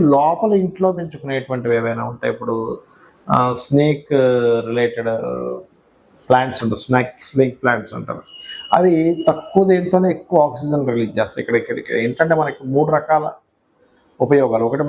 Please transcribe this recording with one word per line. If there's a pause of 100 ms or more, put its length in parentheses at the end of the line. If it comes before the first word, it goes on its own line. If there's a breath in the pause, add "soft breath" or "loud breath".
(140)
లోపల (120)
ఇంట్లో (100)
పెంచుకునేటువంటివి
ఏవైనా
ఉంటాయి,
ఇప్పుడు, (760 soft breath)
ఆ, (280)
స్నేక్ (560)
రిలేటెడ్ (1160)
ప్లాంట్స్
ఉంటాయి,
స్నేక్, (160)
స్నేక్
ప్లాంట్స్
అంటారు. (540 loud breath)
అవి (360)
తక్కువ
దేంతోనే
ఎక్కువ
ఆక్సిజన్
రిలీజ్
చేస్తాయి.
ఇక్కడ,
ఇక్కడ,
ఇక్కడ
ఏంటంటే
మనకి (140)
మూడు
రకాల (960 soft breath)
ఉపయోగాలు.
ఒకటి